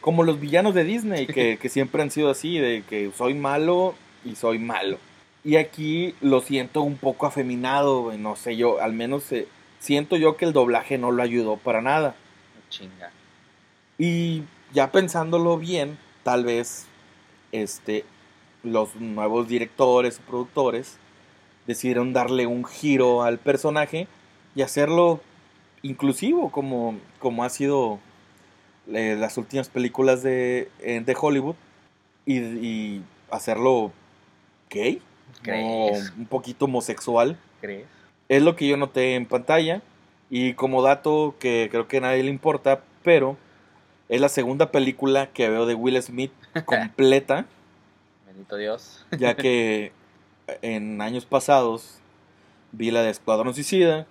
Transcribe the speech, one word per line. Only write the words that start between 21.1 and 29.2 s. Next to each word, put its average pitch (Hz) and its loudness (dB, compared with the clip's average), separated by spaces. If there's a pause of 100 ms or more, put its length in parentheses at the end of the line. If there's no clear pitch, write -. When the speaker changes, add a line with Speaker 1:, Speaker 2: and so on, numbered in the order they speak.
Speaker 1:
decidieron 123 -2
darle 123 0
un 123 -4
giro 123 2
al 120 0
personaje 151 -2 (480)
y 139 0
hacerlo 160 2 (640)
inclusivo, 277 0
como, 120 -4 (220)
como 120 -2
ha 123 -4
sido, 131 -2 (920)
eh, 110 0
las 110 -4